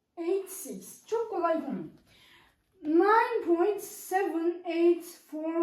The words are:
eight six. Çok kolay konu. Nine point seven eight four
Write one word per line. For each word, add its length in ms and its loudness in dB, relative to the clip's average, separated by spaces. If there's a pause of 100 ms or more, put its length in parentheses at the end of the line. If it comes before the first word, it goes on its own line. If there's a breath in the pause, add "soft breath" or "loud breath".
(160)
eight 320 -2
six. 580 -14
Çok 240 -4
kolay 360 0
konu. 200 -6 (960 soft breath)
Nine 640 4
point 340 2
seven 840 -2
eight 400 2
four 580 -8